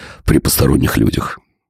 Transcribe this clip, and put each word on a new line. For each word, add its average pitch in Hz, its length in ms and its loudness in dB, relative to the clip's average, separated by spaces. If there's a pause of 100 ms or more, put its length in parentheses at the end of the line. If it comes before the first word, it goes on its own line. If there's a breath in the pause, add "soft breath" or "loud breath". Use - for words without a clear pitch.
(240 loud breath)
при - 140 2
посторонних - 600 0
людях. - 420 -2 (300)